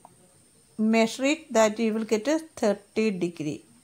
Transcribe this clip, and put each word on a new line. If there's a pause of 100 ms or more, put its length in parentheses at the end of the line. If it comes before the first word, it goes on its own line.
(800)
measure
it,
that
you
will (100)
get
a
thirty
degree. (200)